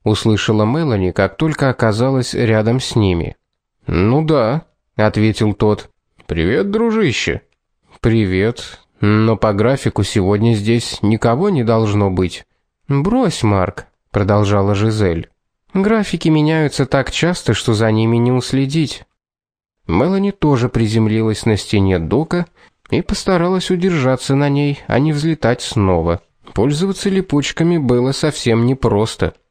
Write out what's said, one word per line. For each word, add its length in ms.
услышала 640
Мелани, 460
как 260
только 320
оказалась 640
рядом 460
с 160
ними. 400
«Ну 360
да», 420
ответил 560
тот. 360
«Привет, 460
дружище». 680
«Привет. 760
Но 380
по 160
графику 500
сегодня 500
здесь 480
никого 480
не 140
должно 460
быть». 360
«Брось, 560
Марк», 440
продолжала 640
Жизель. 540
«Графики 560
меняются 560
так 260
часто, 420
что 200
за 180
ними 260
не 140
уследить». 760
Мелани 440
тоже 360
приземлилась 800
на 120
стене 420
дока 480
и 120
постаралась 680
удержаться 640
на 140
ней, 380
а 120
не 140
взлетать 480
снова. 600
Пользоваться 560
липучками 680
было 340
совсем 540
непросто. 680